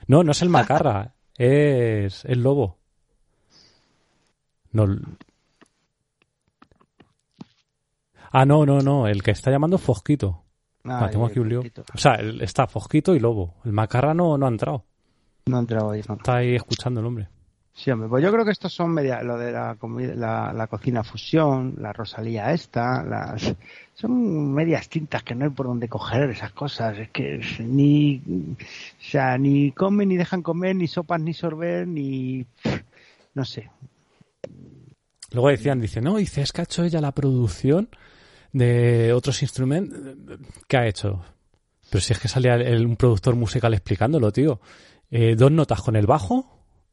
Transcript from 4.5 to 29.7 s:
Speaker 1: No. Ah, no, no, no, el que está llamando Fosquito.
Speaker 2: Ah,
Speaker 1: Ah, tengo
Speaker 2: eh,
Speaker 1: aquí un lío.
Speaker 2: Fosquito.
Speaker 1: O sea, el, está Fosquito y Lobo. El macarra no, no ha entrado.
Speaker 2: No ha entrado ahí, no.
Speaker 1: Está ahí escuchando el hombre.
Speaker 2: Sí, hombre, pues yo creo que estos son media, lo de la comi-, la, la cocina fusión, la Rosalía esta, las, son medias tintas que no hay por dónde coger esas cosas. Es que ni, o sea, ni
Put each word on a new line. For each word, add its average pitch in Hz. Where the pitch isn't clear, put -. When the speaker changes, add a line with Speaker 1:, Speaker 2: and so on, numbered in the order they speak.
Speaker 1:
No. 107
Ah, 131
no, 151
no, 139
no, 139
el 101
que -
está -
llamando 156
Fosquito. 117
Speaker 2:
Ah, 123
Speaker 1:
Ah, 98
tengo 107
Speaker 2:
eh, 113
Speaker 1:
aquí 131
un 113
lío. 120
Speaker 2:
Fosquito. -
Speaker 1:
O -
sea, 131
el, 110
está -
Fosquito -
y 131
Lobo. 107
El 113
macarra 120
no, 165
no 139
ha -
entrado. 120
Speaker 2:
No 127
ha -
entrado 110
ahí, 107
no. 107
Speaker 1:
Está 123
ahí 123
escuchando 120
el 113
hombre. 117
Speaker 2:
Sí, -
hombre, 110
pues 127
yo 190
creo 226
que 208
estos 185
son 170
media, 131
lo 120
de 120
la 117
comi-, 117
la, 113
la 110
cocina 120
fusión, 131
la 107
Rosalía 113
esta, 127
las, -
son 208
medias 151
tintas 151
que 120
no 131
hay 147
por 131
dónde 120
coger 139
esas -
cosas. 113
Es 110
que 131
ni, 139
o -
sea, 131
ni 139